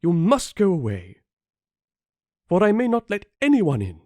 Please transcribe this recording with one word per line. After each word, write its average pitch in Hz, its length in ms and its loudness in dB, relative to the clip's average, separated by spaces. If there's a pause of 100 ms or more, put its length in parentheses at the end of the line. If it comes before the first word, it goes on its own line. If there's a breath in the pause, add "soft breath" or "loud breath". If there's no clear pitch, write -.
You 170 100 0
must 175 420 0
go 202 180 0
away, 101 500 -6 (1300)
for 175 140 2
I 208 100 4
may 226 140 0
not 233 240 -2
let 202 160 -8 (140)
anyone 208 420 2
in. 92 220 -10